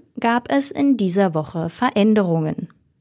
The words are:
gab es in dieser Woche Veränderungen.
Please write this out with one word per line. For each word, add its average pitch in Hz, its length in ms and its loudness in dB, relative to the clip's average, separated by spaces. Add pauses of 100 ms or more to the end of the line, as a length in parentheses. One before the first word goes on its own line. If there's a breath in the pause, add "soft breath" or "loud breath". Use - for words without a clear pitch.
(180)
gab 240 320 0
es 277 200 0
in 277 260 2
dieser 190 380 2
Woche 160 360 -4
Veränderungen. 196 1000 0 (320)